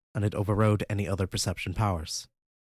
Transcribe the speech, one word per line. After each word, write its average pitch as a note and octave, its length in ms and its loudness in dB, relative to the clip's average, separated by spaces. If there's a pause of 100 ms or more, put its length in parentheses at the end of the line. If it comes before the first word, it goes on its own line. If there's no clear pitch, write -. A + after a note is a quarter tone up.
(140)
and G#2 100 0
it G#2 120 0
overrode G#2 540 2
any G2+ 160 -2
other F#2+ 220 0
perception - 460 -4
powers. F#2 540 -2 (500)